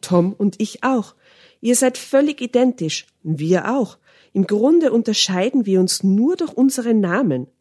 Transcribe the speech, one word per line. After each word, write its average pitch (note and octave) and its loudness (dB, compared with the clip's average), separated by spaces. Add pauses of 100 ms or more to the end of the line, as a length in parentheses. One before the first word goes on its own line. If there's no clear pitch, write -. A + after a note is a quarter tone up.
Tom F3+ 0
und G3+ -2
ich - -6
auch. B3 -2 (480)
Ihr A#3+ 0
seid B3+ 0
völlig C#4+ 0
identisch, B3 -2 (160)
wir D#3+ -2
auch. A3 -4 (360)
Im F#3+ 0
Grunde C#4 2
unterscheiden A3 0
wir F#3+ 2
uns F#3 0
nur A3 2
durch E4 -6
unsere B3 0
Namen. F3+ 0 (140)